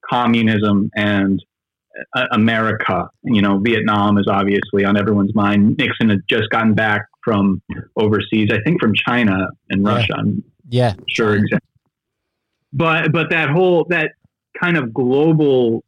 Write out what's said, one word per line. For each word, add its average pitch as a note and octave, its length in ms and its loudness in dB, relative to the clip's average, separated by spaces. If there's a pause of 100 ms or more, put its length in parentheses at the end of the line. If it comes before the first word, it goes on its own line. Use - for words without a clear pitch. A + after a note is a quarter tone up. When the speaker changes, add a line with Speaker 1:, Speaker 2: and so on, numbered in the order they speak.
Speaker 1:
communism A2 840 0
and, G2 480 -2 (720)
uh, B2+ 160 -2
America. A2 760 -2 (140)
You G#2+ 180 0
know, G2 180 0
Vietnam G#2 580 0
is G2 120 0
obviously G2 560 0
on G2+ 120 0
everyone's G2+ 380 0
mind. G#2 420 2
Nixon A#2 320 0
had G2 200 2
just G#2+ 220 0
gotten A2+ 220 2
back G#2 280 0 (200)
from G2+ 400 0 (360)
overseas, G#2+ 560 0
I G#2 100 -2
think E3 160 0
from A2 160 0
China G2 540 0 (200)
and G2 160 -2
Speaker 2:
Yeah. G#2 80 0
Speaker 1:
Russia. A2 240 -2
I'm G#2+ 260 -4 (260)
Speaker 2:
Yeah. A#2+ 240 0 (160)
Speaker 1:
sure G#2+ 260 0
exactly. G#2 320 -2 (1040)
But, D#3+ 400 0
but D#3+ 200 0
that D#3+ 180 0
whole, F3 400 2
that E3+ 240 -2 (500)
kind F3 140 0
of A#2+ 160 -4
global C3+ 960 2